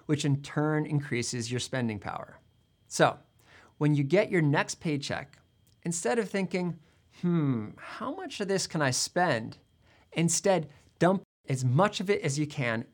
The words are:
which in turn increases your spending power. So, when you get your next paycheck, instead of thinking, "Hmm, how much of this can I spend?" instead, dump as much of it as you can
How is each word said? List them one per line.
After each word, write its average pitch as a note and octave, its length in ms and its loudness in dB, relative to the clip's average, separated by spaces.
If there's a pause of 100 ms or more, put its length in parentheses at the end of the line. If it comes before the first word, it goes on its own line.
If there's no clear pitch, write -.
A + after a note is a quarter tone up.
which D3+ 220 0
in C#3 160 2
turn D3+ 420 0
increases A#2+ 640 -4
your B2 100 -2
spending A2+ 380 -4
power. - 400 -10 (480)
So, - 320 2 (600)
when D3+ 160 4
you C#3+ 100 2
get F3+ 260 2
your F3 120 2
next D#3 340 2
paycheck, - 600 -6 (460)
instead A#3 340 -2
of G3+ 100 0
thinking, F#3 500 -2 (440)
"Hmm, C#3 560 0
how - 360 -10
much F#4 260 -10
of F#3+ 80 -4
this G3 180 0
can D#3 160 -2
I C3+ 80 2
spend?" C#3 680 0 (560)
instead, E3+ 560 2 (300)
dump F#3 240 4 (260)
as C3 160 -2
much F3 360 4
of F#3+ 100 -2
it G3+ 100 0
as C#3+ 180 -2
you D3+ 80 0
can A#2+ 460 -2